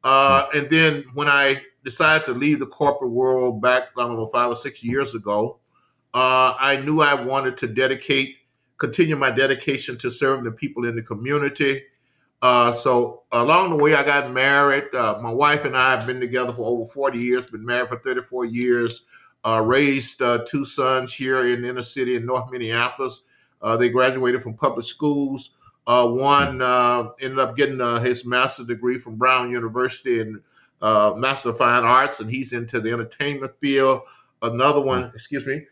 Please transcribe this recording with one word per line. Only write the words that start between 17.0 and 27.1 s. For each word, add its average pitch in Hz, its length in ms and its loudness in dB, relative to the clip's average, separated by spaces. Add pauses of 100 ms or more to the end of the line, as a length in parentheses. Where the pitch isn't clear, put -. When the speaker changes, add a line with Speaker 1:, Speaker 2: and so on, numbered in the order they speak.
Speaker 1:
years, 123 260 0
been 110 200 -16
married 123 220 -2
for 123 120 -8
thirty-four 127 440 -4
years, 120 640 0 (400)
uh, 113 180 2
raised, 135 580 2
uh, 120 240 2
two 139 200 -4
sons 131 480 -2
here 131 320 -2
in 120 160 0
the 123 80 -6
inner 127 120 -6
city 123 360 -4
in 117 80 -6
North 127 260 -4
Minneapolis. 123 720 -4 (400)
Uh, 113 160 0
they 123 100 4
graduated 127 560 2
from 110 120 -10
public 120 300 -4
schools. 143 640 -4 (360)
Uh, 120 200 4
one, 135 540 2
uh, 123 480 2 (120)